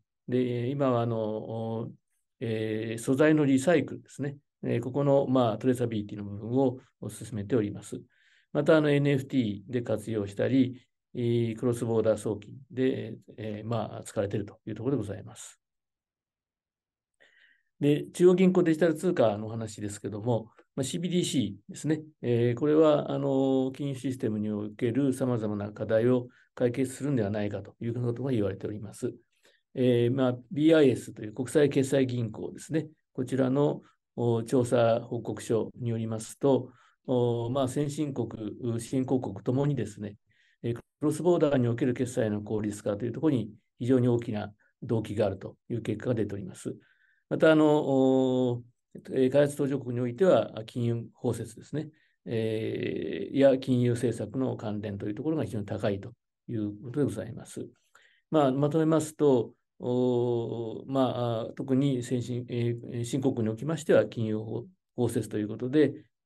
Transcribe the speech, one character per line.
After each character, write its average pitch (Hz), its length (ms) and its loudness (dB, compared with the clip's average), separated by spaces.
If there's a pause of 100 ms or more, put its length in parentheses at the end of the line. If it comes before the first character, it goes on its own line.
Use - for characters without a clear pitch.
(280)
で、 123 420 -2
今 143 220 0
は、 120 100 2
あ 117 60 0
の、 113 840 -4 (500)
え 110 600 -4
ー、 - 20 -10
素 135 140 2
材 156 180 6
の 151 120 4
リ 135 140 6
サ 170 160 4
イ 139 100 2
ク - 100 -10
ル - 80 -16
で - 60 -20
す - 120 -14
ね。 143 160 -6 (260)
え 123 140 0
ー、 117 40 0
こ 127 100 -8
こ 143 120 0
の、 139 220 6
ま 123 280 4
あ、 107 40 -4
ト 120 80 -8
レ 127 80 4
ー - 20 2
サ 120 120 0
ビ 113 120 -4
リ 101 60 -6
テ 107 100 -12
ィ - 40 -10
の 104 60 -10
部 101 120 -10
分 110 140 -8
を 127 280 2 (300)
進 - 240 -14
め 101 100 -6
て 104 120 -2
お 113 60 4
り 101 100 -2
ま - 100 -12
す。 - 180 -12 (540)
ま 147 100 0
た、 160 140 8
あ 151 40 6
の、 147 100 2
エ 143 80 4
ヌ 143 100 2
エ 139 80 2
フ 123 80 -4
テ 139 120 -2
ィ 104 300 0
ー 123 40 -12
で 123 100 0
活 113 300 -4
用 104 160 -2
し - 80 -14
た 113 120 0
り、 123 320 2 (340)
え 117 420 0
ー、 - 20 -10
ク 131 80 -4
ロ 120 80 2
ス 120 120 -4
ボ 113 140 2
ー 107 40 2
ダ 107 100 4
ー 98 40 2
送 104 200 -4
金 - 180 -16 (160)
で、 117 440 -2 (220)
え 107 280 -8
ー、 - 20 -8
ま 110 320 -4
あ、 - 40 -14
使 - 160 -8
わ 104 40 0
れ 101 60 -2
て 110 80 -4
い - 20 -2
る 101 60 -6
と - 200 -18
い 110 60 -8
う 107 40 -8
と 110 80 -10
こ 123 60 -2
ろ 139 80 0
で 107 60 -4
ご 98 40 -8
ざ 98 100 -8
い - 60 -14
ま 113 120 -18
す。 - 240 -20 (2250)
で、 147 340 2
中 175 160 6
央 185 60 8
銀 185 180 6
行 180 100 4
デ 160 100 2
ジ 151 60 -2
タ 175 80 4
ル 165 60 2
通 170 200 -2
貨 107 240 2
の 110 100 -8
お - 20 -8
話 110 320 -8
で 104 80 -6
す 101 100 -10
け - 100 -8
ど 104 120 -6
も、 117 280 -2 (260)
ま 143 60 -2
あ、 - 20 -2
シ 147 140 -4
ー 165 40 -4
ビ 180 80 -4
ー - 20 -4
デ 180 60 0
ィ 175 40 4
ー - 20 -2
シ 104 340 -2 (100)
ー - 40 -18
で - 60 -14
す 143 100 -6
ね。 156 140 0 (200)
え 120 340 2
ー、 120 40 -8
こ 147 80 0
れ 151 80 4
は、 151 360 4
あ 139 60 -2
の、 135 560 2
金 143 160 -6
融 135 60 -6
シ 123 180 -6
ス 120 60 -8
テ 117 100 -2
ム 107 100 -2
に 104 100 -2
お 104 200 -4
け 113 220 -2
る 135 220 0
様 127 240 0
々 104 180 -4
な 101 160 -6
課 107 140 -8
題 110 220 2
を 123 200 2 (280)
解 123 160 2
決 127 220 -2
す - 100 -10
る 143 80 0
ん 139 40 2
で 110 80 2
は 98 60 0
な 107 140 -2
い 104 60 -2
か 101 120 -6
と - 200 -20
い 117 60 -6
う 117 60 -4
こ 120 200 -2
と 120 100 -8
が 139 80 -4
言 110 120 2
わ - 60 0
れ - 60 -4
て - 120 -8
お - 40 -6
り 104 80 -8
ま 98 140 -12
す。 120 200 -6 (600)
え 120 380 4
ー、 135 40 0
ま 131 140 2
あ、 120 80 -2 (140)
ビ 147 160 2
ー 160 100 8
ア 156 40 8
イ 135 100 8
エ 110 40 0
ス - 180 -10
と 110 100 -12
い 107 60 -8
う 110 40 -12
国 127 160 -6
際 147 200 4
決 135 200 2
済 139 160 4
銀 120 260 -2
行 - 200 -10
で - 80 -16
す - 120 -16
ね。 151 160 -2 (260)
こ 131 120 -6
ち 127 100 -4
ら 127 140 2
の、 147 320 2 (340)
お、 117 280 0
調 127 200 2
査 120 380 4
報 120 200 -8
告 - 200 -8
書 107 380 -2
に 117 100 -4
よ 113 80 -2
り 113 100 -4
ま 110 120 -6
す - 180 -14
と、 131 340 2 (360)
お、 120 420 0
ま 135 140 0
あ、 131 40 0
先 147 220 -2
進 147 240 -4
国、 117 680 -6
新 131 260 -2
興 131 140 0
国 110 180 -6
と - 160 -2
も 139 120 2
に 143 100 0
で 113 120 -4
す - 120 -16
ね、 104 180 -10 (460)
え 117 80 -2
ー、 117 40 -6
ク - 60 -12 (200)
ロ 151 100 2
ス 156 120 -4
ボ 175 140 4
ー - 20 0
ダ 147 140 2
ー 139 40 2
に 123 100 4
お 117 80 0
け 120 100 -2
る 123 80 2
決 123 200 -4
済 113 160 0
の 104 120 -2
効 104 200 -4
率 104 220 -6
化 104 140 -2
と 110 80 -6
い 117 40 -4
う - 20 -4
と 135 100 -8
こ 156 80 2
ろ 143 60 4
に - 140 -2 (300)
非 123 80 -4
常 131 120 4
に 120 80 2
大 120 120 2
き 120 120 -6
な 104 220 -6 (300)
動 113 180 -2
機 104 140 -8
が 107 100 2
あ 98 40 0
る 95 80 -4
と - 180 -14 (140)
い 120 60 -4
う 113 60 -6
結 113 160 -4
果 123 120 -6
が 110 60 0
出 107 100 -2
て 101 100 -6
お - 20 -8
り 98 80 -10
ま 92 100 -14
す。 - 200 -10 (540)
ま 143 80 -2
た、 160 140 6
あ 156 40 6
の、 156 100 6
お、 131 960 4 (480)
え 131 160 4
ー、 - 40 2
開 143 120 6
発 147 120 0
途 143 120 0
上 135 120 -2
国 120 140 -6
に 123 80 -2
お 127 60 -2
い 120 80 -6
て 190 100 2
は、 113 400 4
金 120 180 -6
融 117 300 -2
包 117 200 -2
摂 - 220 -8
で - 80 -20
す - 120 -10
ね、 156 140 -6 (360)
え 110 1080 -4
ー、 135 60 2
や 135 180 8
金 127 240 0
融 120 100 4
政 117 240 0
策 104 220 -8
の 123 200 -2
関 104 240 -6
連 101 160 -6
と 104 100 -6
い 104 40 -4
う 104 40 -8
と 107 80 -8
こ 160 80 -2
ろ 160 60 -2
が 123 80 -2
非 95 60 -8
常 107 80 -4
に 104 60 -6
高 104 240 -2
い 101 100 -2
と 123 120 -12 (360)
い 120 80 -6
う 104 160 -4 (120)
こ 120 80 -12
と 143 80 -4
で 139 60 2
ご 104 60 -2
ざ 104 140 -8
い 117 80 -10
ま - 120 -14
す。 - 220 -12 (640)
ま 151 180 4
あ、 131 40 4
ま 139 180 2
と 160 80 0
め 160 80 4
ま 156 160 4
す - 140 -8
と、 131 380 4 (260)
お、 120 1080 0
ま 120 640 0
あ、 - 60 -14
特 131 200 0
に 135 280 2
先 123 180 -2
進、 120 280 -6
え 120 300 -2
ー、 120 240 -8
新 131 180 -2
興 131 120 2
国 113 140 -2
に 110 60 -2
お - 20 -6
き 117 100 -10
ま 156 120 -2
し 147 60 -12
て 196 100 2
は、 110 120 6
金 110 200 -6
融 107 120 -2 (580)
包 120 140 0
摂 110 180 -2
と 107 120 -4
い 107 40 -2
う 104 40 -2
こ 110 100 -8
と 127 120 -6
で、 143 240 4 (320)